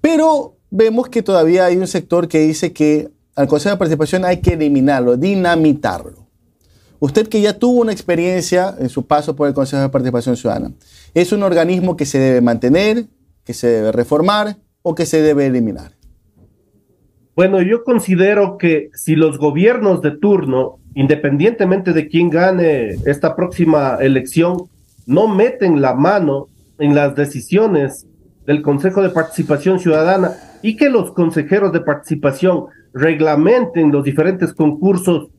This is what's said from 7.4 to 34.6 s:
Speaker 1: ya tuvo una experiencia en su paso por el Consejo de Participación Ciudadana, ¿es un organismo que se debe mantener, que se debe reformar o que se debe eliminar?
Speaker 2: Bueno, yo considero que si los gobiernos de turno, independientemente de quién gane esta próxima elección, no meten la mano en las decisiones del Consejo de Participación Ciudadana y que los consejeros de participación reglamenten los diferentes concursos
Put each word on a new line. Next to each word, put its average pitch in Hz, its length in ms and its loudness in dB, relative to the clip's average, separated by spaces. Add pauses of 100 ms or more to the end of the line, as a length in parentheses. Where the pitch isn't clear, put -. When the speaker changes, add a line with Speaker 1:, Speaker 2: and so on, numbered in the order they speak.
Speaker 1:
ya 208 160 0
tuvo 247 240 2
una 220 100 0
experiencia 180 880 -2
en 127 100 -4
su 127 180 -6
paso 147 300 -2
por 147 100 0
el 143 60 0
Consejo 139 300 -2
de 135 80 -2
Participación 127 480 -2
Ciudadana, - 340 -6 (400)
¿es 175 200 0
un 208 100 0
organismo 180 560 0
que 143 80 -2
se 139 120 -2
debe 131 220 2
mantener, 151 640 0 (400)
que 120 80 -14
se - 140 -4
debe 110 260 0
reformar 185 640 -2 (240)
o 165 140 -4
que 165 100 -2
se 156 160 0
debe 147 240 2
eliminar? 123 480 -4 (1400)
Speaker 2:
Bueno, 190 240 2
yo 220 220 0
considero 196 760 2
que 160 360 0
si 156 220 -2
los 151 220 2
gobiernos 180 640 2
de 147 100 0
turno, 147 680 0 (160)
independientemente 170 1000 0
de 156 140 0
quién 170 240 0
gane 165 600 0 (160)
esta 143 280 -2
próxima 156 680 0
elección, 147 680 0 (360)
no 170 220 2
meten 202 540 0
la 127 140 0
mano 147 520 0 (320)
en 147 160 2
las 143 220 0
decisiones 147 880 -2 (400)
del 147 160 0
Consejo 185 400 0
de 180 80 0
Participación 165 680 -2
Ciudadana 175 500 2 (320)
y 220 140 -2
que 294 120 2
los 226 220 0
consejeros 175 640 0
de 165 80 -2
participación 147 880 -2 (260)
reglamenten 156 1000 2
los 139 140 0
diferentes 160 500 -2
concursos 175 760 0 (100)